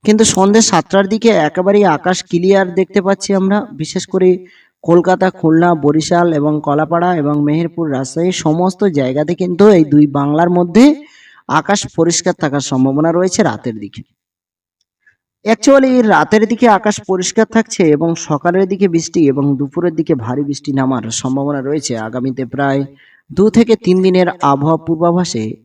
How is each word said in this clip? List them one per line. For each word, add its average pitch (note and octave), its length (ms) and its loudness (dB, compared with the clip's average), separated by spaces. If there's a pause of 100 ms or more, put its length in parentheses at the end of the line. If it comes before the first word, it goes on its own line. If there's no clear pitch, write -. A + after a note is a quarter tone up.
কিন্তু G#3+ 220 4
সন্ধে G3+ 360 2
সাতটার G3 460 0
দিকে A3 220 0 (180)
একেবারেই G3 380 2 (120)
আকাশ F3+ 260 -2
ক্লিয়ার F#3+ 520 2
দেখতে F#3+ 260 -2
পাচ্ছি G3 320 -4
আমরা, F#3+ 240 0 (240)
বিশেষ F#3 240 -8
করে F#3 240 0 (540)
কলকাতা, F3+ 460 2
খুলনা, E3 460 2
বরিশাল D#3 580 0
এবং D3 280 -2
কলাপাড়া D#3 540 -2
এবং D3 200 -2 (120)
মেহেরপুর, E3 440 -4
রাজশাহী C#3 400 -4 (140)
সমস্ত E3+ 360 -2 (180)
জায়গাতে C#3+ 360 -2
কিন্তু F3+ 280 -2 (140)
এই D#3+ 80 4
দুই D3 200 4 (120)
বাংলার D3+ 320 0
মধ্যে F3+ 360 4 (760)
আকাশ G3+ 200 -2 (160)
পরিষ্কার E3 460 0
থাকার C#3+ 280 -4
সম্ভাবনা C3+ 420 0
রয়েছে F3+ 320 -2
রাতের A2+ 360 -4
দিকে। G2+ 220 -16 (1400)
Actually C4 480 4 (200)
রাতের D#3 340 2
দিকে A#3 200 0 (100)
আকাশ G#3 180 -2 (120)
পরিষ্কার F#3+ 480 -2
থাকছে A3 260 -2 (140)
এবং D#3+ 140 -2 (180)
সকালের F3 400 0
দিকে G3 200 -2
বৃষ্টি E3 400 -2
এবং C#3 160 0 (140)
দুপুরের D#3+ 380 -4
দিকে D#3+ 200 -2
ভারী B2 280 -6
বৃষ্টি C#3 300 -8
নামার C3 380 -2
সম্ভাবনা C#3 500 -4
রয়েছে C#3 360 -6
আগামীতে B2 480 -8
প্রায় C#3 360 -2 (480)
দু F#3 200 0
থেকে A3+ 260 4
তিন F#3 260 0
দিনের F#3 260 2 (240)
আবহাওয়া D3+ 340 0
পূর্বাভাসে E3 580 -2 (220)